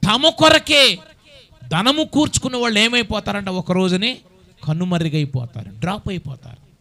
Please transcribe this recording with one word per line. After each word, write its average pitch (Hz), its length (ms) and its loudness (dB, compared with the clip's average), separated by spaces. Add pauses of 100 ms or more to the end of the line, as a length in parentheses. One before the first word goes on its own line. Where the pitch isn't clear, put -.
తమ 240 240 2
కొరకే 302 680 4 (680)
ధనము 254 360 0
కూర్చుకున్న 262 540 -2
వాళ్ళు 233 220 0
ఏమైపోతారంట? 208 720 -2
ఒక 185 220 -6
రోజుని 185 460 0 (500)
కనుమరుగైపోతారు, 151 1000 -4
డ్రాప్ 170 400 -8
అయిపోతారు. - 560 -14 (160)